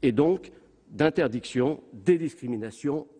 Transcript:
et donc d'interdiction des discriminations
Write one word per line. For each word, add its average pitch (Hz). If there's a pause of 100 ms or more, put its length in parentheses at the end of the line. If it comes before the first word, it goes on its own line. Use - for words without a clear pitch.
et 135
donc 156 (380)
d'interdiction 135 (120)
des 123
discriminations 139 (120)